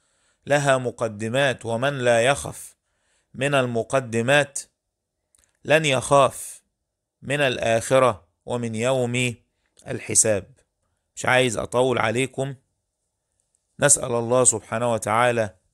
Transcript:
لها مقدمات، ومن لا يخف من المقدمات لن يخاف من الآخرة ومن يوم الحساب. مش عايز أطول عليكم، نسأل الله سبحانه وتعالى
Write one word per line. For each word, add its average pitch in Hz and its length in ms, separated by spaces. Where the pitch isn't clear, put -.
لها 139 320
مقدمات، 117 880
ومن 131 320
لا 120 220
يخف - 560
من 139 200
المقدمات 123 1040
لن 156 200
يخاف 135 800
من 139 180
الآخرة 120 840
ومن 120 280
يوم 123 600
الحساب. 107 640
مش - 100
عايز 127 300
أطول 123 420
عليكم، 127 560
نسأل 127 320
الله 117 320
سبحانه 117 480
وتعالى 113 640